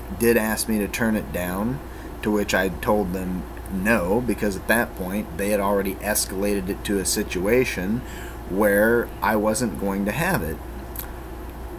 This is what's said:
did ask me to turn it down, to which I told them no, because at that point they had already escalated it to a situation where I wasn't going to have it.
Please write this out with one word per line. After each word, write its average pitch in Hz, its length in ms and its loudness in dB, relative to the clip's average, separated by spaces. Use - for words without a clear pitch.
did 117 200 6
ask 110 320 0
me 107 100 2
to 101 80 2
turn 110 300 2
it - 160 -4
down, 95 480 -2
to 107 80 0
which 104 220 2
I 95 160 4
told 101 420 2
them 92 320 -4
no, 98 480 2
because 107 340 0
at 90 140 -4
that 113 260 2
point 92 420 -4
they 101 120 0
had 104 100 2
already 98 360 2
escalated 101 760 -2
it - 160 -4
to 101 140 0
a 92 40 0
situation 104 960 0
where 104 600 6
I 107 140 2
wasn't 110 460 0
going 98 240 0
to 101 80 0
have 160 280 0
it. 80 140 -4